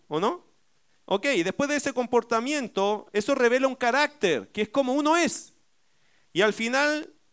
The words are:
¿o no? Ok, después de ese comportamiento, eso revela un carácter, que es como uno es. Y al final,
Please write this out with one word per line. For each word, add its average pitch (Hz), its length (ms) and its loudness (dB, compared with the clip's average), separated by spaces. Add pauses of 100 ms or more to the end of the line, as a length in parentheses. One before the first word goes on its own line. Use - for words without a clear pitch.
¿o 151 120 -2
no? 285 260 -2 (600)
Ok, 202 200 -2 (180)
después 190 240 -2
de 294 100 0
ese 277 140 -4
comportamiento, 233 1200 -2
eso 214 200 0
revela 254 340 2
un 254 80 -4
carácter, 233 720 0
que - 120 -4
es 214 80 -4
como 254 240 0
uno 302 240 2
es. - 380 -2 (800)
Y 160 80 2
al 208 120 4
final, 277 580 -2 (220)